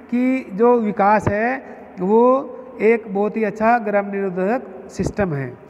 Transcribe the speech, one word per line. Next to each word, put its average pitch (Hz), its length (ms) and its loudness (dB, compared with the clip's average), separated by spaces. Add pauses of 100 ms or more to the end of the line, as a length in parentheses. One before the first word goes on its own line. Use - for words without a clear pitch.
(100)
कि 254 420 -2
जो 233 280 4
विकास 208 480 2
है 233 360 -2 (360)
वो 240 540 4 (260)
एक 220 280 2
बहुत 202 280 -2
ही 220 80 -2
अच्छा 214 340 2
गर्भ 202 340 -2
निरोधक 196 760 -4
system 185 460 -4
है। 131 200 -6 (160)